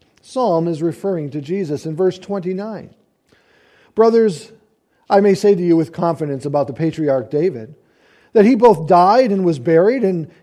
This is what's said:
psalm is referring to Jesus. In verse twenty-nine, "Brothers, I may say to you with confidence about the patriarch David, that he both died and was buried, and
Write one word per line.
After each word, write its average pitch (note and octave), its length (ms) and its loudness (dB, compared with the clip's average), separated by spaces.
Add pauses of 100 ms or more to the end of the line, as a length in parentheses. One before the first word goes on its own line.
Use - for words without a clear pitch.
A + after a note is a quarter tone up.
(240)
psalm F3 440 -2
is D#3+ 140 -6
referring E3 500 -6
to D3 100 -10
Jesus. D3+ 440 -6
In D#3+ 100 -8
verse F3+ 220 -2
twenty-nine, F#3+ 720 -10 (1040)
"Brothers, A3 580 2 (560)
I F3 120 4
may G3+ 160 4
say G3+ 180 2
to F3+ 100 0
you E3+ 120 2
with D#3+ 160 -2
confidence D#3 540 -6
about C#3+ 220 -2
the C#3 60 -12
patriarch D3 560 -4
David, D3 460 -4 (580)
that G#3 120 4
he B3 100 4
both G3+ 320 4
died G3 440 4
and F#3+ 140 -2
was D#3+ 140 -2
buried, F3+ 440 2
and F3 280 -4 (120)